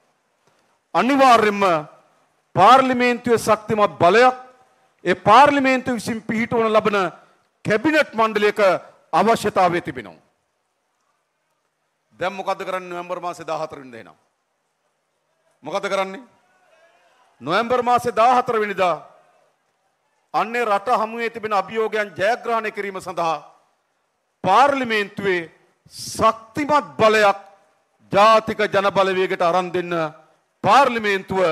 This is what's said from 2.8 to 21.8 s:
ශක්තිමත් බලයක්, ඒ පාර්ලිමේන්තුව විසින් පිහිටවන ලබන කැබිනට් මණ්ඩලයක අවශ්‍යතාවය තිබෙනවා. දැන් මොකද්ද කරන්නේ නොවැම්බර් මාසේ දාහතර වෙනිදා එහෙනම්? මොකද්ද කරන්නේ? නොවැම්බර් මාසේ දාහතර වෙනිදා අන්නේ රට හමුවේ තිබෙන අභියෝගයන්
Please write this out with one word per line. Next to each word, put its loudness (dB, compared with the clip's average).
ශක්තිමත් -2
බලයක්, 4
ඒ 0
පාර්ලිමේන්තුව 4
විසින් -8
පිහිටවන -2
ලබන 2
කැබිනට් 0
මණ්ඩලයක 0
අවශ්‍යතාවය 0
තිබෙනවා. -16
දැන් -6
මොකද්ද -8
කරන්නේ -8
නොවැම්බර් -10
මාසේ -12
දාහතර -10
වෙනිදා -20
එහෙනම්? -20
මොකද්ද -8
කරන්නේ? -6
නොවැම්බර් -2
මාසේ 0
දාහතර 0
වෙනිදා -2
අන්නේ -4
රට -2
හමුවේ -6
තිබෙන -8
අභියෝගයන් -4